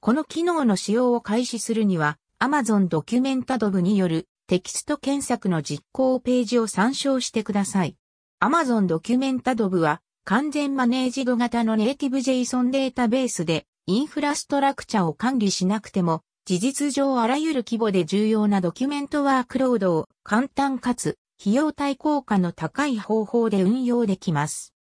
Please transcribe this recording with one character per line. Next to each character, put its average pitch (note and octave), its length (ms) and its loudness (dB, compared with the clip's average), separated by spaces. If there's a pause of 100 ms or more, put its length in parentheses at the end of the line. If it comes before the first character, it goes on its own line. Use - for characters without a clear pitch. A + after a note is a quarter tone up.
こ A3 140 2
の D4+ 100 0
機 - 180 -6
能 E4+ 220 0
の A3 100 4
使 G3 200 -2
用 B3 200 4
を A#3 60 0
開 A#3 260 -2
始 A#3 140 -8
す - 120 -6
る A3 120 0
に G3 140 2
は、 D3+ 200 0 (220)
Amazon A3 460 2
ド D#3+ 160 0
キ - 140 -2
ュ B3 40 4
メ C4+ 140 0
ン B3+ 80 -2
タ C4+ 160 -4
ド G#3+ 100 0
ブ F#3+ 140 0
に G3+ 160 2
よ F#3 80 2
る E3 220 -2 (180)
テ F3+ 140 0
キ - 100 -14
ス - 140 -8
ト D4 120 -2
検 C#4 300 -4
索 A#3+ 220 -2
の E3+ 120 0
実 D3 300 -8
行 C4 300 0
ペ B3 220 0
ー - 20 0
ジ A#3 160 0
を A3 80 -2
参 A3+ 260 0
照 C4+ 240 0
し - 140 -6
て A3 100 -2
く G#3+ 100 -6
だ G3+ 120 0
さ F#3+ 200 0
い。 - 120 -6 (440)
Amazon B3 460 2
ド E3 140 0
キ - 140 -2
ュ B3 40 2
メ C4+ 140 0
ン B3+ 80 -2
タ B3+ 160 -2
ド A3 120 0
ブ F3+ 120 2
は、 D#3 200 2 (240)
完 C4+ 280 0
全 C#4+ 240 -2
マ B3+ 100 2
ネ B3+ 200 0
ー B3+ 40 0
ジ C4+ 140 -4
ド B3 120 0
型 A#3 280 0
の A3 100 0
ネ A3 160 2
イ C#4 60 -4
テ C#4+ 100 -4
ィ C4 40 0
ブ C4+ 100 0
ジ B3+ 100 0
ェ C4 40 4
イ B3 120 0
ソ B3+ 160 0
ン B3 80 2
デ C4+ 160 0
ー B3+ 80 -6
タ B3 140 0
ベ B3+ 160 2
ー A#3+ 40 -2
ス F3+ 160 -4
で、 D#3 220 -2 (200)
イ A3 180 0
ン - 20 -8
フ D4+ 140 -6
ラ D4 160 -2
ス - 100 -10
ト C#4+ 140 0
ラ C#4 120 2
ク - 140 -10
チ A3+ 120 0
ャ F3+ 60 4
を D#3+ 100 -2
管 B3+ 260 0
理 G3+ 100 2
し F3+ 160 -2
な G#3 140 0
く - 80 -20
て - 120 -2
も、 E3 220 0 (220)
事 F3+ 160 -2
実 C4+ 340 -2
上 C#4 260 2
あ A3+ 60 2
ら C4 120 0
ゆ D#4 140 -2
る C4 120 -2
規 - 120 -6
模 G#3+ 140 0
で F#3 140 2
重 G#3 240 0
要 G#3+ 180 2
な G3+ 140 4
ド F3+ 100 0
キ B3 140 -4
ュ C4+ 40 -2
メ C#4+ 120 -4
ン C#4+ 80 -8
ト D4 160 0
ワ C4+ 160 2
ー B3 40 -2
ク - 140 -6
ロ B3+ 160 2
ー A3+ 60 2
ド F3+ 160 2
を D#3 100 -2 (160)
簡 A#3 260 0
単 C#4 300 -2
か B3 160 -2
つ - 240 -6 (220)
費 G3+ 140 0
用 D4+ 180 2
対 C#4 240 -4
効 D4+ 260 0
果 G#3 160 0
の F3 140 0
高 G#3 340 -4
い B3+ 120 -2
方 G#3+ 260 -2
法 A3+ 260 0
で G3 140 2
運 A#3+ 180 2
用 A#3+ 240 2
で F#3+ 100 0
き - 140 -6
ま D3 160 0
す。 - 280 -12 (100)